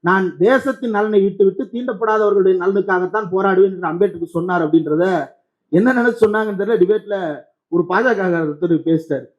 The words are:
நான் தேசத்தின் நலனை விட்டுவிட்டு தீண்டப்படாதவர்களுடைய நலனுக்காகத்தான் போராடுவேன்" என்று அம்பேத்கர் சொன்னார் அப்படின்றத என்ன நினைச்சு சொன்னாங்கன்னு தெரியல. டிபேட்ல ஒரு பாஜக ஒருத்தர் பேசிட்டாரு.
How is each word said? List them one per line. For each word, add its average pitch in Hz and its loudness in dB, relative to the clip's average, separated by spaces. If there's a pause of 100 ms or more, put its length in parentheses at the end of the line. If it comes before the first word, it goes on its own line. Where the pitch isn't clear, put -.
நான் 185 2 (100)
தேசத்தின் 247 0
நலனை 214 2
விட்டுவிட்டு 196 0
தீண்டப்படாதவர்களுடைய 214 0
நலனுக்காகத்தான் 190 -2
போராடுவேன்" 190 2
என்று 180 -6
அம்பேத்கர் 170 -4
சொன்னார் 175 -2
அப்படின்றத 156 2 (680)
என்ன 220 4
நினைச்சு 233 0
சொன்னாங்கன்னு 214 0
தெரியல. 214 0
டிபேட்ல 202 0 (520)
ஒரு 170 0
பாஜக 196 0 (120)
ஒருத்தர் 160 -2 (100)
பேசிட்டாரு. 156 -2 (140)